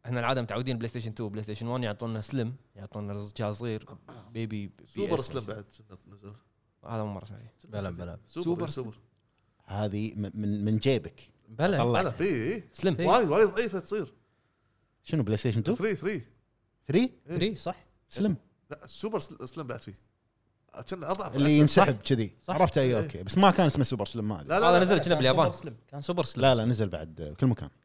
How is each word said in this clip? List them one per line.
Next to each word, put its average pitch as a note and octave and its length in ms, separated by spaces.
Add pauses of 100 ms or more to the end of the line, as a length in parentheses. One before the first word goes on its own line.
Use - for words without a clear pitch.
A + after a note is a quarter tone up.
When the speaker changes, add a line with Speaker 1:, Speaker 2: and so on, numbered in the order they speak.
Speaker 1:
إحنا B2 140
العادة B2 220
متعودين A#2+ 360
بلاي A2+ 100
ستيشن A2 280
تو، A2 140
بلاي G#2+ 140
ستيشن G#2+ 240
وان B2 160
يعطونا A2 380
سليم، B2 340 (200)
يعطونا G2+ 520 (100)
جهاز G#2 180
صغير، A2 300 (460)
بيبي، G#2+ 360
بي - 160
إس. - 60
Speaker 2:
سوبر E3+ 320
سليم A#2+ 240
بعد G#2+ 200 (240)
كنا F#2+ 240
نزل. G2 200 (520)
Speaker 1:
هذا A2 180
مو G#2 100
مرة F#2 120
ثانية. A2+ 280 (100)
Speaker 3:
بلا، G2+ 260
بلا. F2 280 (100)
Speaker 2:
سوبر، F3 180
Speaker 1:
سوبر E3+ 220
Speaker 2:
سوبر. B2+ 240
Speaker 1:
سليم. - 120 (600)
Speaker 4:
هذه G#2 500
م-، G2+ 180
من، G#2 320
من G#2+ 120
جيبك. - 520 (200)
Speaker 3:
بلا. C#3 340
Speaker 4:
طلعت. A#2+ 200
Speaker 2:
بلا، C3+ 80
في، C#3 120
إيه. F3 500
Speaker 1:
سليم. F3 220
Speaker 3:
في. E3+ 100
Speaker 2:
وايد، G3 240
وايد G3 200
ضعيفة G3 300
تصير. G3+ 340 (920)
Speaker 4:
شنو D3+ 200
بلاي G#2 140
ستيشن A2+ 260
تو؟ G3 120
Speaker 2:
ثري، G3+ 200
ثري. F#3 280 (640)
Speaker 4:
ثري؟ D#3+ 120
Speaker 2:
إيه. F3 380
Speaker 3:
ثري، F#3+ 180
صح. - 200 (320)
Speaker 4:
سلم. G3 280 (360)
Speaker 2:
لا، - 140
سوبر G#3+ 340
سل-، - 260
سليم C#3+ 220
بعد A#2+ 140
فيه. G2 180 (880)
كان F3+ 160
أضعف. F3+ 320
Speaker 4:
اللي D3 220
ينسحب D3 380
Speaker 3:
صح. G2+ 60
Speaker 4:
كذي. A2+ 320 (100)
Speaker 3:
صح. F3+ 100
Speaker 4:
عرفت؟ - 240
أي، C3+ 80
Speaker 2:
إيه. A#2+ 140
Speaker 4:
أوكي. C#3+ 240
بس G2+ 140
ما F#3+ 140
كان F#3 140
اسمه C#3+ 180
سوبر G#2 220
سليم، G#2+ 220
ما G2+ 140
أدري. C#3 80
Speaker 2:
لا، F3 100
لا، G#3 100
Speaker 1:
هذا F3+ 100
Speaker 2:
لا. F#3 40
Speaker 1:
نزل F#3 140
كنا D3+ 100
Speaker 3:
كان E3+ 100
Speaker 1:
باليابان. C3+ 340
Speaker 3:
سوبر - 100
سليم. B2 160 (100)
كان C#3+ 140
سوبر F3 220
سليم. - 220
Speaker 4:
لا، C3 100
لا، A2+ 100
نزل A2 240
بعد D#2+ 260
بكل D#2+ 320
مكان، G#2+ 220 (160)